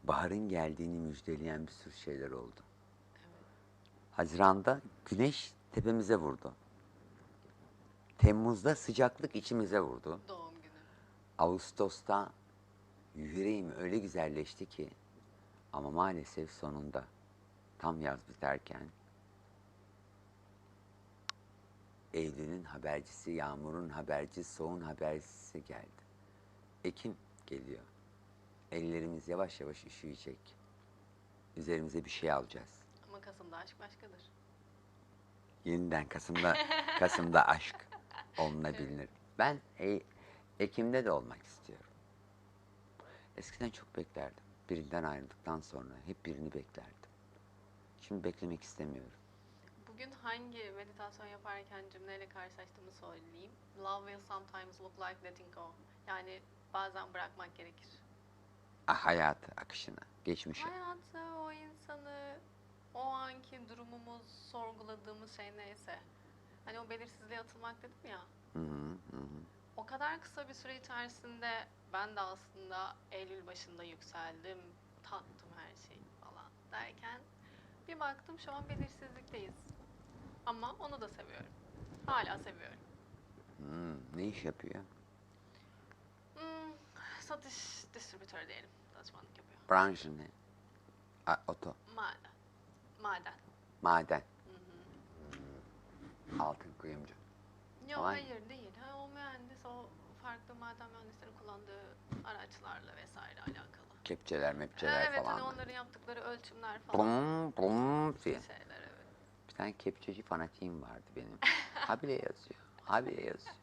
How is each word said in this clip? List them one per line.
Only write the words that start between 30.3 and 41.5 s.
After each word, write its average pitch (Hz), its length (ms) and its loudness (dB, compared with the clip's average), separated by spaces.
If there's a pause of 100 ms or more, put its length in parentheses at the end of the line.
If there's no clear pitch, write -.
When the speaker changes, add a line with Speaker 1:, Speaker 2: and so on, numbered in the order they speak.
Speaker 1:
Üzerimize 80 480 2
bir - 40 -12
şey 80 220 2
alacağız. 64 380 2 (400)
Speaker 2:
Ama 196 120 -14
Kasım'da 190 360 -14
aşk 190 220 -12
başkadır. 196 420 -18 (1400)
Speaker 1:
Yeniden 85 420 2
Kasım'da, 85 500 4 (200)
Speaker 2:
<laughs> - 220 2
Speaker 1:
Kasım'da 85 480 10
aşk - 280 4 (640)
olunabilir. 76 520 2 (100)
Speaker 2:
Evet. 67 100 -8 (300)
Speaker 1:
Ben 139 200 6 (200)
e-, 98 220 2 (580)
Ekim'de 117 460 4
de 101 60 6
olmak 64 320 0
istiyorum. - 420 -16 (1500)